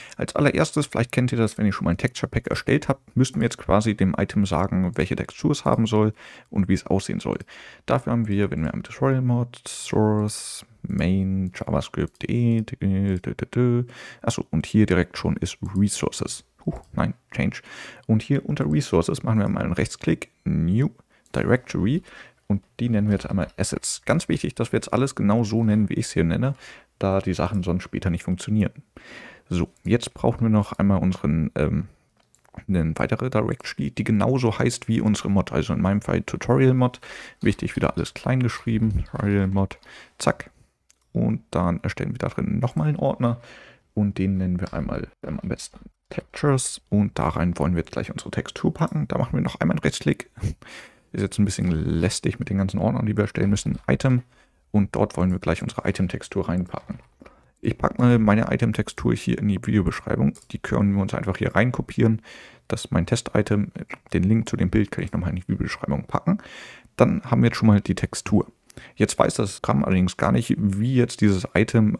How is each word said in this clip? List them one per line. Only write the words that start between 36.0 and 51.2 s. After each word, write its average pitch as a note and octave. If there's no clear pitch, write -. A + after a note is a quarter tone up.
Fall F2
Tutorial C3
Mod. B2+
Wichtig, -
wieder -
alles -
klein B2+
geschrieben. A2
Tutorial G2+
Mod, G2
zack. -
Und A#2
dann E2+
erstellen -
wir -
da -
drin -
nochmal D3+
einen D3
Ordner. B2
Und G#2
den F#2+
nennen F#2
wir F#2
einmal, -
ähm, -
am -
besten -
Textures. -
Und G2+
da B1
rein E2+
wollen D#2
wir E2
jetzt -
gleich -
unsere -
Textur -
packen. D3+
Da -
machen -
wir -
noch -
einmal -
einen -
Rechtsklick. -
Ist -